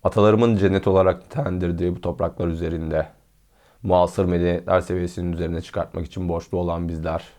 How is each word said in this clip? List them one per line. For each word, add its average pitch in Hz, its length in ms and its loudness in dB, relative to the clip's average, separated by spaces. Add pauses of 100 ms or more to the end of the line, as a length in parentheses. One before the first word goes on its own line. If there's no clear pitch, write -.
Atalarımın 110 540 4
cennet 98 300 2
olarak 92 360 4
nitelendirdiği 87 720 -2
bu 87 60 -12
topraklar 87 460 -4
üzerinde 80 600 -4 (760)
muasır 90 420 2
medeniyetler 87 560 2
seviyesinin 87 520 -4
üzerine 82 280 -4
çıkartmak 87 440 -8
için 92 240 -8
borçlu 85 280 -4
olan 85 300 -2
bizler 82 400 -6 (120)